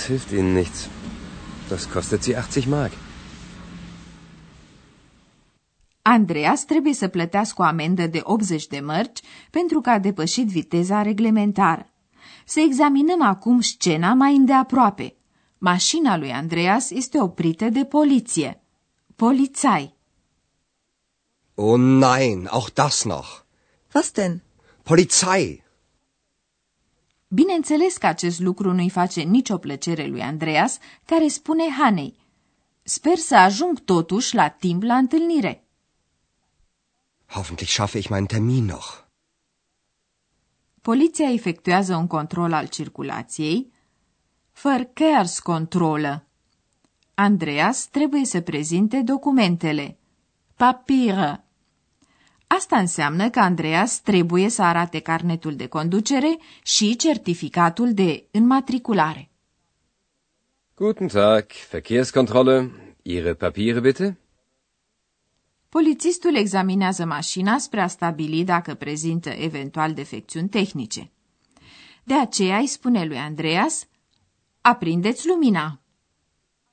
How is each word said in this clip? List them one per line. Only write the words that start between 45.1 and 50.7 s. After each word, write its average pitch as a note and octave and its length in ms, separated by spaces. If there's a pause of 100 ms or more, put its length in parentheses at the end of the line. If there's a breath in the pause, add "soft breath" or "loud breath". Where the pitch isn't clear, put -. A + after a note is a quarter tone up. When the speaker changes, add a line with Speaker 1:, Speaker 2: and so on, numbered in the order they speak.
Speaker 2:
Andreas F#3 680
trebuie C#4 400
să F3+ 160
prezinte E3+ 600
documentele. G3 960 (580)
Papiere. A3 880 (1040)